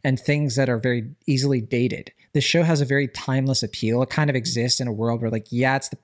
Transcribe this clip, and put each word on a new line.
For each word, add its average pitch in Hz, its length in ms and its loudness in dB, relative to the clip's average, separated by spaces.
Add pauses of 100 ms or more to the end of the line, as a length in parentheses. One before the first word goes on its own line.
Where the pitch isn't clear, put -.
and 131 160 2
things 147 360 0
that 135 120 2
are 120 120 0
very 120 300 -2 (180)
easily 135 340 2
dated. 123 500 -2 (220)
This 143 120 2
show 170 180 2
has 160 160 2
a 143 60 2
very 139 240 0
timeless 135 520 -2
appeal. 113 400 0
It 131 80 0
kind 151 200 0
of 131 80 0
exists 117 420 0
in 127 80 -4
a 113 60 -4
world 117 280 -2
where, 113 80 0
like, 113 200 -4
yeah, 131 260 2
it's - 140 -4
the - 140 -12